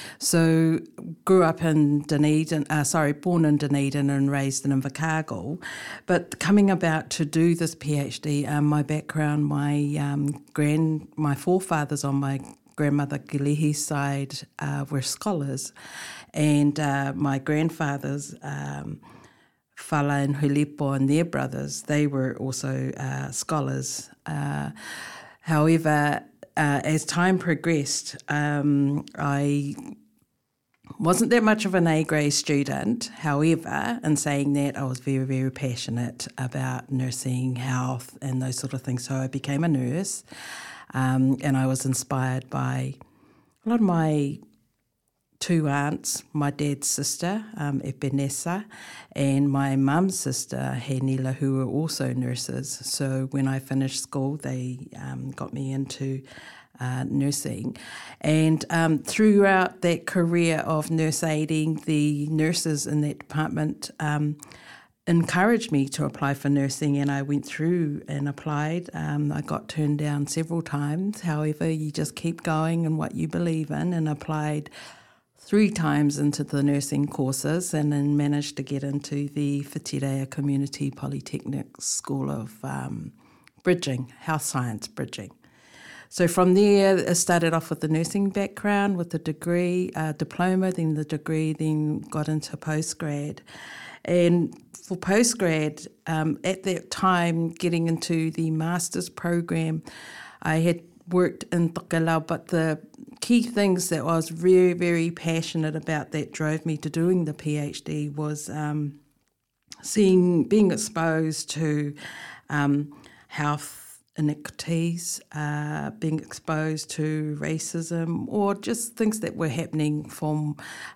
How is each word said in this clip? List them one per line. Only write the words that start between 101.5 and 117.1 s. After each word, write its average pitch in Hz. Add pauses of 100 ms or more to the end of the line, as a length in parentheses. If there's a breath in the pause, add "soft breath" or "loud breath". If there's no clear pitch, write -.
in 170
Tokelau, 165
but 165
the 160 (400)
key 233
things 196
that 160
I -
was 165
very, 180
very 170
passionate 165
about 151
that 151
drove 156
me 156
to 151
doing 175
the 151
P 151
H 147
D 151
was, 151
um, 147 (800)
seeing, 180
being 208
exposed 160
to, 151 (560 loud breath)
um, 147 (360 loud breath)
health - (160)
inequities, 165 (120)
uh, 147
being 156
exposed 156
to 151